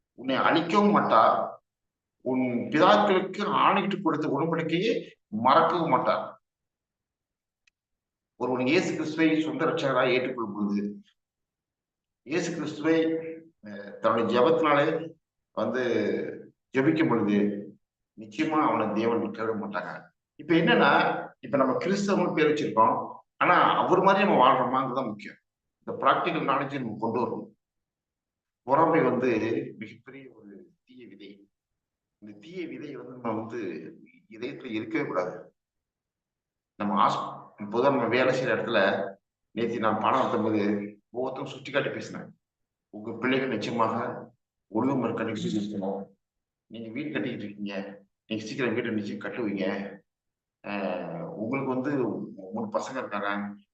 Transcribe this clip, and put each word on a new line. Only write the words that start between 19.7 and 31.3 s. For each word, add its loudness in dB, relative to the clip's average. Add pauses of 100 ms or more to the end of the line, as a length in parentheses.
இப்ப 0
என்னன்னா, 4 (140)
இப்ப -2
நம்ம 4
கிறிஸ்தவன் 0
பேர் 4
வச்சிருக்கோம், 2 (200)
ஆனா 4 (140)
அவர் 4
மாதிரி 6
நம்ம 6
வாழ்றோமாங்கிறது 2
தான் -2
முக்கியம். -12 (420)
இந்த -8
பிராக்டிக்கல் 2
நாலேஜ் -4
நம்ம -8
கொண்டு -2
வரணும். -6 (1080)
பொறாமை 4
வந்து 2 (480)
மிகப்பெரிய -16
ஒரு -20 (140)
தீய -20
விதை. -20 (720)